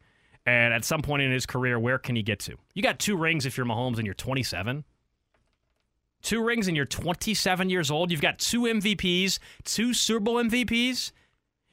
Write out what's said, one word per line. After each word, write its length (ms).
And 260
at 140
some 160
point 220
in 80
his 160
career, 320
where 180
can 180
he 60
get 200
to? 140
You 80
got 160
two 180
rings 300
if 100
you're 80
Mahomes 320
and 80
you're 80
twenty-seven. 720
Two 220
rings 240
and 100
you're 80
twenty-seven 840
years 180
old. 220
You've 100
got 160
two 300
M 120
V 160
Ps, 440
two 320
Super 240
Bowl 200
M 120
V 120
Ps. 180